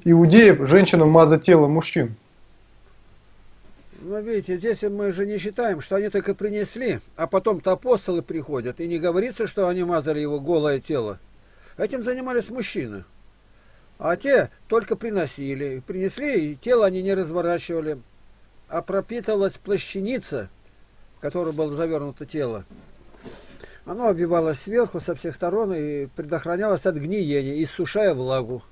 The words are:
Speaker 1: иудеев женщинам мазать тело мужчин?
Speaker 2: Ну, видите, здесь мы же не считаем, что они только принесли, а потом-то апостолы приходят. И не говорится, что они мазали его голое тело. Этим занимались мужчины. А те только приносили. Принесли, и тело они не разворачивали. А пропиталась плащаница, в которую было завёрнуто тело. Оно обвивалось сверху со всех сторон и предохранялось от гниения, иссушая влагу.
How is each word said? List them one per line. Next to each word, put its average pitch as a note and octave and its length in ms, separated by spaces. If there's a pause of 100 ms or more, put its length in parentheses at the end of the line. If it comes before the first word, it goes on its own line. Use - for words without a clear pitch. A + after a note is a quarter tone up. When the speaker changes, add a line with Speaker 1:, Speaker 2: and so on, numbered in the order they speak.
Speaker 1:
иудеев E3+ 640
женщинам E3+ 400
мазать D#3+ 360
тело D#3+ 220
мужчин? D3 480 (1900)
Speaker 2:
Ну, G3+ 180
видите, G#3 380
здесь G#3 240
мы G3+ 300
же F#3+ 120
не G#3 140
считаем, G3 420
что F#3+ 160
они G3+ 140
только G3 240
принесли, G#3 680 (160)
а E3 100
потом-то F#3+ 460
апостолы F#3 480
приходят. C#3 600
И E3 60
не E3+ 120
говорится, G3 480
что G3 200
они F3+ 160
мазали D#3 380
его D3 200
голое D3 380
тело. A#2+ 400 (600)
Этим G#3+ 240
занимались B3 480
мужчины. C#3 540 (1000)
А D#3+ 120
те B3 340 (160)
только G#3+ 300
приносили. C#3 920
Принесли, F#3+ 640
и C#3+ 60
тело A3+ 280
они F#3 180
не G3 120
разворачивали. E3+ 840 (640)
А E3+ 160
пропиталась G3 680
плащаница, G3 960 (680)
в - 40
которую D#3+ 320
было D3+ 200
завёрнуто D3 540
тело. A#2 380 (1200)
Оно A3+ 240
обвивалось E3 500
сверху G#3+ 400
со D#3+ 160
всех D#3+ 220
сторон G3 360
и D3 340
предохранялось F3 800
от F3 120
гниения, D3 640
иссушая F#3 500
влагу. B2+ 600